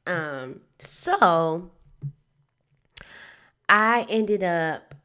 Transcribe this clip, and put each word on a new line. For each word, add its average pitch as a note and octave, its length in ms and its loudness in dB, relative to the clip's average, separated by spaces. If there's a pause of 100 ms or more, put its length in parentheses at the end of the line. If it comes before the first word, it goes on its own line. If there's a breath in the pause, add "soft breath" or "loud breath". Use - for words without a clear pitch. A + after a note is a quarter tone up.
Um, D3 540 -6 (180)
so E3+ 920 0 (2000 loud breath)
I A3 400 4
ended G#3 340 0
up E3 500 -2 (120)